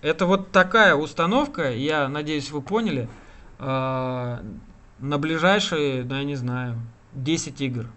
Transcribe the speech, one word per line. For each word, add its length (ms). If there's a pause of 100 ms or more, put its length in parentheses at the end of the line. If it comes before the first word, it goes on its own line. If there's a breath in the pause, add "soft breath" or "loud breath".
Это 240
вот 260
такая 440
установка, 760
я 360
надеюсь, 440
вы 100
поняли, 480 (500 loud breath)
а, 840 (560)
на 180
ближайшие, 880
ну, 120
я 80
не 120
знаю, 400 (380)
десять 480
игр. 340